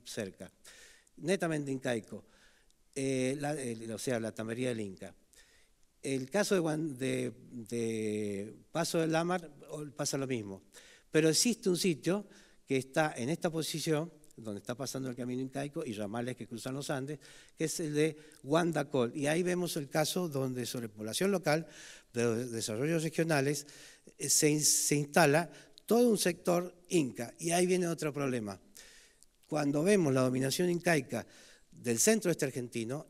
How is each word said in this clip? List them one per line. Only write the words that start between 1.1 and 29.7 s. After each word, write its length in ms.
Netamente 540
incaico, 520
eh, 440
la, 140
el, 300
o 80
sea, 220
la 100
Tambería 380
del 100
Inca. 340
El 280
caso 260
de 60
Guan-, 340
de, 380
de 1040
Paso 280
del 120
Lámar, 400
o-, 200
pasa 280
lo 100
mismo. 340
Pero 180
existe 400
un 80
sitio 500
que 100
está 380
en 140
esta 200
posición, 640
donde 240
está 160
pasando 340
el 60
camino 260
incaico 440
y 80
ramales 420
que 100
cruzan 300
los 140
Andes, 300
que 80
es 140
el 140
de 240
Guandacol. 720
Y 120
ahí 140
vemos 360
el 100
caso 400
donde 380
sobre 240
población 420
local 340
de 360
desarrollos 540
regionales, 640
eh, 120
se 200
in-, 120
se 340
instala 540
todo 240
un 80
sector 580
inca. 500
Y 120
ahí 140
viene 220
otro 240
problema. 480
Cuando 360